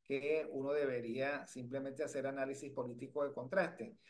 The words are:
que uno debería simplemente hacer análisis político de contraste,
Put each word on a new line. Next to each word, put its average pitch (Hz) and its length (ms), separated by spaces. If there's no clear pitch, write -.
que 147 480
uno 135 220
debería 135 760
simplemente 135 560
hacer 139 240
análisis 139 460
político 127 520
de 139 80
contraste, 127 640